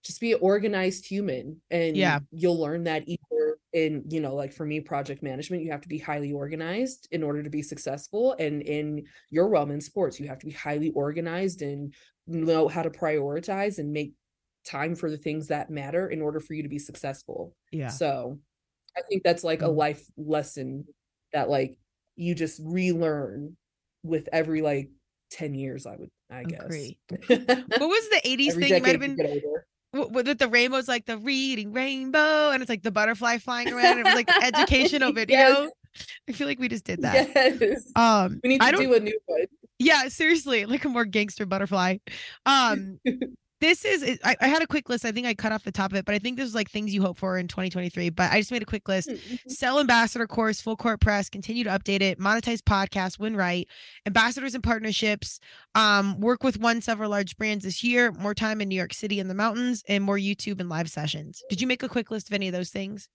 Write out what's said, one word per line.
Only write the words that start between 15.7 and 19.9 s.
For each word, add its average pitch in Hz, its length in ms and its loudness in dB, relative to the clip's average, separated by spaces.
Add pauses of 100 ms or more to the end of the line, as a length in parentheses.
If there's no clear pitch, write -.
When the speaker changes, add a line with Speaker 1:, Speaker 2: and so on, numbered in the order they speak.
Speaker 1:
matter 151 380 -4
in 160 120 -4
order 151 180 -4
for 156 140 -12
you 151 100 -6
to 147 60 -8
be 143 100 -8
successful. - 760 -10 (160)
Speaker 2:
Yeah. 147 160 -6
Speaker 1:
So 135 520 -4 (580)
I - 120 -6
think 190 140 -2
that's, 170 200 2
like, 160 200 -2
a 170 60 2
Speaker 2:
Mm. 151 80 2
Speaker 1:
life 151 280 0 (120)